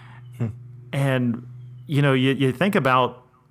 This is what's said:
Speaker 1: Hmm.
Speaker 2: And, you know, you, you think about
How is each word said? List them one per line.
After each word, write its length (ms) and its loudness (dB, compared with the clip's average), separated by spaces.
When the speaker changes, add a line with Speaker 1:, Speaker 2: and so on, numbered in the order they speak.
Speaker 1:
Hmm. 80 -4
Speaker 2:
And, 560 0
you 160 0
know, 120 4
you, 180 2
you 200 0
think 220 0
about 500 2